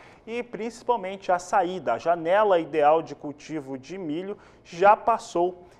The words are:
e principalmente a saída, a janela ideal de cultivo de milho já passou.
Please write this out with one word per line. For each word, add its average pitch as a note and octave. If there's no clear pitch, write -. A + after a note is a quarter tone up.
e A#3
principalmente G3+
a F3+
saída, F3+
a A2+
janela F3
ideal D#3
de D3
cultivo C#3+
de C3+
milho F#3+
já G3+
passou. F#3